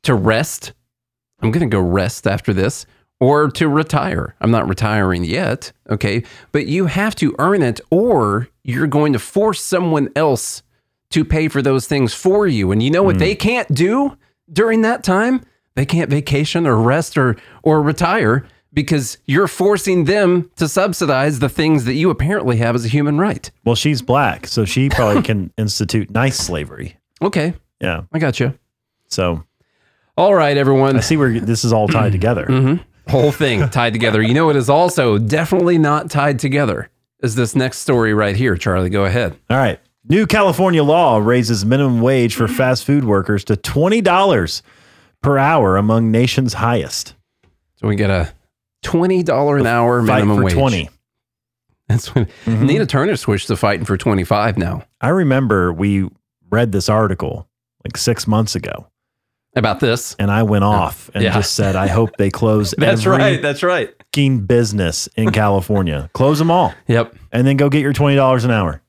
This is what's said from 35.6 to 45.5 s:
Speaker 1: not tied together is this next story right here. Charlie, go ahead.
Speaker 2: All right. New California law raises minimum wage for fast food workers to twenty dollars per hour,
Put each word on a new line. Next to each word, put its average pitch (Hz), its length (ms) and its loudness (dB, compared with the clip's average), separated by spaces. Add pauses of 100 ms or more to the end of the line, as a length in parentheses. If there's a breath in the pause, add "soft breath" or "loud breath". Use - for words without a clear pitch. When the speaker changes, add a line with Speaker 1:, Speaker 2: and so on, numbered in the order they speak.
Speaker 1:
not 151 320 0
tied 143 300 0
together 135 500 -2 (320)
is 110 140 -2
this 117 180 -2
next 131 240 -2
story 117 360 2
right 104 200 0
here. 110 220 0
Charlie, 92 340 -2
go 98 140 0
ahead. 101 320 -2 (120)
Speaker 2:
All 120 100 2
right. 117 200 0 (300)
New 190 180 2
California 185 560 2
law 147 360 4
raises 113 480 0
minimum 127 340 2
wage 123 340 2
for 117 140 0
fast 127 360 0
food 143 200 0
workers 101 400 0
to 107 120 0
twenty 190 440 0
dollars 180 640 0 (580 soft breath)
per 139 180 0
hour, 135 380 2